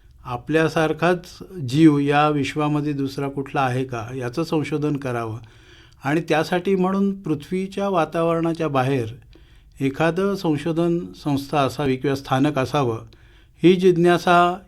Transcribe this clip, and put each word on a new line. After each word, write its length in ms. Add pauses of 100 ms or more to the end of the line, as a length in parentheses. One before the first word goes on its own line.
(260)
आपल्यासारखाच 1120 (300)
जीव 280
या 320
विश्वामध्ये 640
दुसरा 340
कुठला 340
आहे 220
का, 240 (100)
याचं 260
संशोधन 540
करावं. 400 (680)
आणि 260
त्यासाठी 460
म्हणून 460
पृथ्वीच्या 680
वातावरणाच्या 800
बाहेर 380 (760)
एखादं 540
संशोधन 640 (240)
संस्था 380
असावी 340
किंवा 200
स्थानक 420
असावं, 400 (680)
ही 120
जिज्ञासा 920